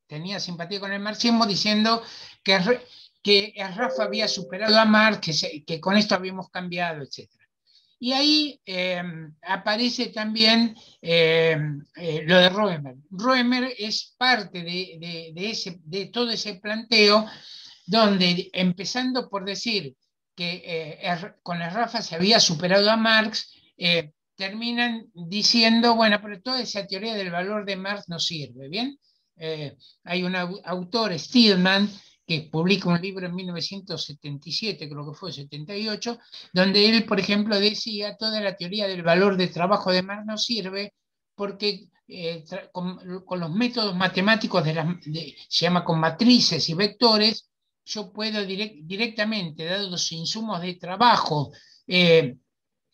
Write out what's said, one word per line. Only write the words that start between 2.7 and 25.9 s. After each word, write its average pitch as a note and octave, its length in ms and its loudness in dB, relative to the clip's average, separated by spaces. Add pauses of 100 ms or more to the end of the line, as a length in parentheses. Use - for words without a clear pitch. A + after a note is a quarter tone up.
que G3+ 300 4 (240)
Rafa A#3+ 280 -2
había G#3 220 -4
superado G#3+ 520 0
a A3 80 8
Marx, G#3+ 340 6
que D#3+ 140 -6
se, D3+ 300 -6
que E3 140 -6
con F#3+ 200 2
esto G#3+ 160 2
habíamos F#3 340 -4
cambiado, F3 540 -6
etcétera. - 420 -18 (560)
Y B3 120 -2
ahí, D4 520 0
eh, F#3 380 -4 (400)
aparece G#3+ 640 -2
también, A3 680 2 (260)
eh, E3 560 4 (380)
eh, D#3+ 280 -4
lo F3+ 140 6
de F3+ 100 8
Roemer. F3 460 -2 (160)
Roemer B3 640 0
es G#3 400 -8
parte G3+ 460 0
de, E3+ 380 -8
de, E3 340 -10
de F#3+ 160 -6
ese, F#3+ 320 -10
de F#3 240 -8
todo A#3+ 240 -4
ese G#3 240 -6
planteo G#3+ 720 4 (600)
donde, F#3 640 4
empezando G3+ 760 -2
por G3 160 -6
decir G3 520 -6 (400)
que, F3 280 -8
eh, D#3+ 380 -10
er-, F3+ 400 -6
con E3+ 180 -6
el E3+ 120 -6
Rafa A3+ 280 -2
se E3 140 -8
había G3 240 4
superado F#3 500 4
a A3 80 6
Marx, A3 560 2 (240)
eh, E3+ 360 0 (240)
terminan A#3 760 -4
diciendo, A3+ 840 4